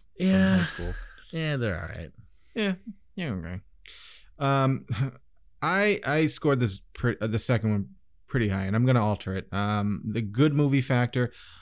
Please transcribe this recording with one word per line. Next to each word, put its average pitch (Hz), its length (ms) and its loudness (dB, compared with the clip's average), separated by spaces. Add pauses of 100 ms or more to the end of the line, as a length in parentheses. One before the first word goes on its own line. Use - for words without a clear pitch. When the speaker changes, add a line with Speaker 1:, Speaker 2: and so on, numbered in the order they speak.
(180)
Speaker 1:
Yeah. 190 340 4
Speaker 2:
from 185 80 4
high 170 60 2
school. - 280 -6 (380)
Speaker 1:
Yeah, 156 260 -4
they're 101 240 -2
all 87 60 -10
right. - 240 -12 (420)
Speaker 2:
Yeah. 202 200 -2 (420)
Yeah, 165 160 -6
okay. 90 280 -6 (800)
Um, 135 460 0 (380)
<laughs> - 380 -20
I, 190 440 2
I 156 220 2
scored 143 320 2
this 113 220 0 (120)
pre-, - 280 -2
uh, 110 60 0
the 110 120 -2
second 110 320 2
one 101 180 -2 (380)
pretty 113 220 0
high, 95 160 -2
and 98 100 -2
I'm 120 100 4
gonna 123 180 4
alter 98 320 -2
it. 95 180 -8
Um, 104 520 -2
the 107 160 -2
good 123 320 2
movie 139 280 2
factor. 123 500 0 (300)